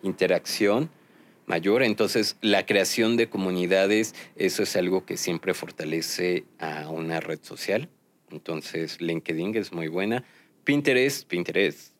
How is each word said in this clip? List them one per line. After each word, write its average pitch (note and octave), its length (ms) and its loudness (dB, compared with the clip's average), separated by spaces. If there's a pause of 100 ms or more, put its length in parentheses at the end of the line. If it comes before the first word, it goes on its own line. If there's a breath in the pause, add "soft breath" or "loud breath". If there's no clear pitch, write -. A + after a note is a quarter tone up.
interacción G2+ 880 2 (580 soft breath)
mayor. G2 340 2
Entonces, A2 580 2
la G2+ 260 2
creación A2 500 2
de A#2 120 2
comunidades, F#2+ 880 2 (220 loud breath)
eso F#2+ 260 0
es - 140 -2
algo F#2 280 0
que F#2 120 -8
siempre F2+ 380 -2
fortalece E2 920 -4 (140)
a D#2 320 -8
una E2 300 -4
red D#2+ 220 -8
social. - 460 -4 (420)
Entonces, D#2+ 680 -8
LinkedIn E2+ 560 -4
es G#2 160 -4
muy E2 160 -6
buena. G2+ 360 -2 (400 soft breath)
Pinterest, C#3 600 2
Pinterest. F2 720 -2